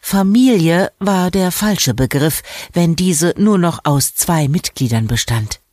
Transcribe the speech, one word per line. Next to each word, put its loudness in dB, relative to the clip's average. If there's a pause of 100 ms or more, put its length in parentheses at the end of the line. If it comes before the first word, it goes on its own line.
Familie 2
war 0
der 0
falsche -2
Begriff, -2 (300)
wenn 2
diese 0
nur 2
noch 0
aus 0
zwei 0
Mitgliedern -2
bestand. -4 (140)